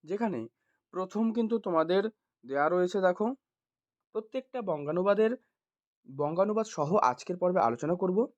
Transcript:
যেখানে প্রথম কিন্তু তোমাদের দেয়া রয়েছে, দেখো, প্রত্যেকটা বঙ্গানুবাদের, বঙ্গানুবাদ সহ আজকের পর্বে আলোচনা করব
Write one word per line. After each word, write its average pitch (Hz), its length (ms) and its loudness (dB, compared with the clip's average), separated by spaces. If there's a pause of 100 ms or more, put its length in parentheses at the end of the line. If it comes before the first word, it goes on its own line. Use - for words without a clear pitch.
যেখানে 185 360 -4 (540)
প্রথম 185 300 -2 (100)
কিন্তু 226 260 0
তোমাদের 175 420 2 (420)
দেয়া 139 260 0
রয়েছে, 180 320 2
দেখো, 185 260 2 (880)
প্রত্যেকটা 247 460 -8
বঙ্গানুবাদের, 185 720 0 (800)
বঙ্গানুবাদ 185 680 -2
সহ 151 140 -2 (220)
আজকের 180 260 -8
পর্বে 180 300 2
আলোচনা 147 280 -2
করব 185 220 0 (200)